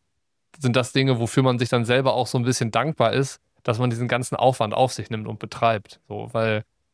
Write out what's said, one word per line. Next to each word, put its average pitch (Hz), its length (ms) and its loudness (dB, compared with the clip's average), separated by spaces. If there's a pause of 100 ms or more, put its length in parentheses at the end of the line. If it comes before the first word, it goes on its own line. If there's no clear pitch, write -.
(600)
sind 127 160 2
das 127 180 0
Dinge, 135 260 2
wofür 117 240 2
man 127 160 2
sich 120 100 -2
dann 120 160 0
selber 127 280 2
auch 120 120 -2
so 131 140 -2
ein 120 40 0
bisschen 123 280 0
dankbar 120 420 2
ist, 135 260 -2 (220)
dass 113 160 -2
man 123 140 0
diesen 117 160 -4
ganzen 120 280 -2
Aufwand 120 380 2
auf 127 200 2
sich - 180 -10
nimmt 110 160 -8
und 110 100 -8
betreibt. - 680 -2
So, 104 240 -10
weil, 113 320 0 (300)